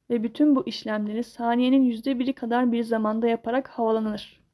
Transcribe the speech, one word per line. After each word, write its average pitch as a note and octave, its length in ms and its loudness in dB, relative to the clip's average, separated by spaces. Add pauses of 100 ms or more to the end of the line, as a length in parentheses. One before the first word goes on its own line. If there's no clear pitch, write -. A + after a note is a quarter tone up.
(100)
ve A#3 120 -2
bütün C#4 340 2
bu B3 100 0
işlemleri G#3+ 580 -4
saniyenin B3 580 2
yüzde A#3+ 360 0
biri B3+ 140 -2
kadar A#3+ 400 0
bir A#3 100 0
zamanda A3 460 0
yaparak A#3 400 -2
havalanır. A3 720 -2 (140)